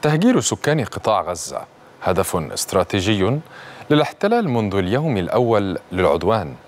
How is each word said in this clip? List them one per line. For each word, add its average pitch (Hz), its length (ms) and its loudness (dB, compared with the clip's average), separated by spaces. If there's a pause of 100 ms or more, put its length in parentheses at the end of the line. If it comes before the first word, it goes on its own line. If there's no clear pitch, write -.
تهجير 160 380 4
سكان 127 460 0
قطاع 104 360 0
غزة 80 400 -6 (420)
هدف 85 320 0
استراتيجي 95 1040 0 (500)
للاحتلال 202 600 2
منذ 107 260 0
اليوم 110 420 0
الأول 101 600 0 (140)
للعدوان 87 640 0 (120)